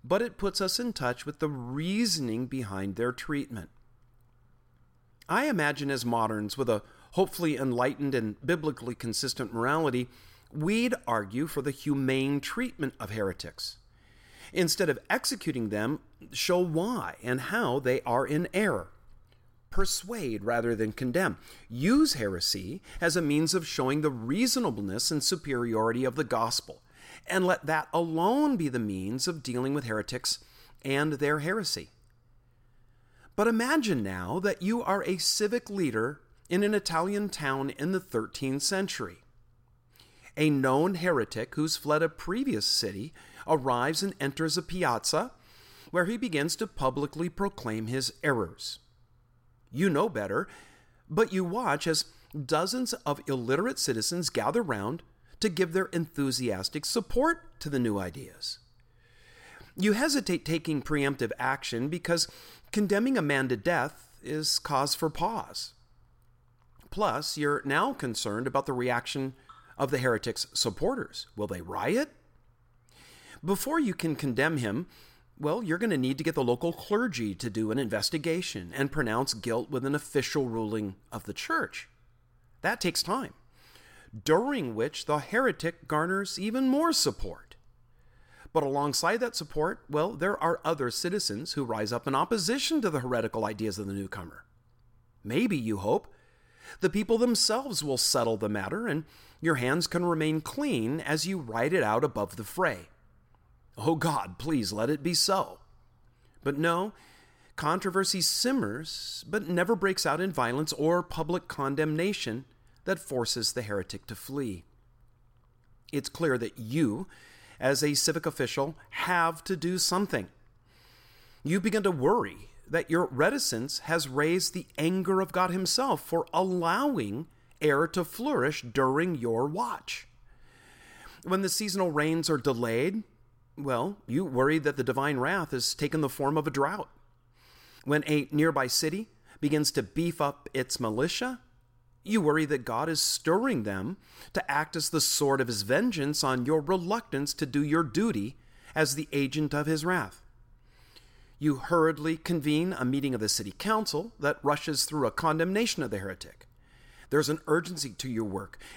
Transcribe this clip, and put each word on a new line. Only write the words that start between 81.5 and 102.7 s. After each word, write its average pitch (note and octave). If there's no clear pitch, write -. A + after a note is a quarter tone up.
That A3
takes -
time, A3+
during F3+
which A2+
the D3
heretic F3
garners F3+
even A3
more D4+
support. -
But D#3+
alongside C#3+
that A#3
support, D3+
well, F3
there F#3
are E3
other C#3+
citizens E3+
who C#3+
rise A2
up A#2+
in C3+
opposition A3
to G3
the D3
heretical A2+
ideas G#2
of G2+
the G2
newcomer. G2
Maybe, E3+
you A2
hope, G#2+
the F#3
people G#3+
themselves A#3+
will C#3
settle A2+
the G#2+
matter G2+
and D#3
your D#3+
hands C3+
can F3
remain D#3
clean D#3
as D3+
you F#3+
ride A#2+
it F3+
out A2
above A2
the A2+
fray. A2